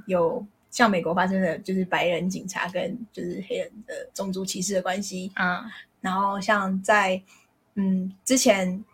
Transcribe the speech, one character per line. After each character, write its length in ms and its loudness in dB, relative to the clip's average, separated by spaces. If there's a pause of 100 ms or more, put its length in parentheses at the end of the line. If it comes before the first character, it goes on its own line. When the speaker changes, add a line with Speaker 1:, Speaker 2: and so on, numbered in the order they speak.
Speaker 1:
有， 380 2 (260)
像 200 6
美 120 2
国 120 0
发 120 4
生 160 0
的 160 0
就 160 -4
是 100 2
白 220 0
人 220 0
警 200 -6
察 200 -4
跟 300 -4 (140)
就 100 -10
是 240 -6
黑 100 -6
人 140 -6 (160)
的 80 -12 (200)
种 180 -6
族 140 -4
歧 160 -6
视 120 -2
的 80 2
关 180 -2
系。 360 -8
Speaker 2:
嗯。 260 0 (380)
Speaker 1:
然 140 -2
后 260 0
像 420 2
在， 380 4 (540)
嗯， 360 0 (140)
之 140 4
前 440 4 (100)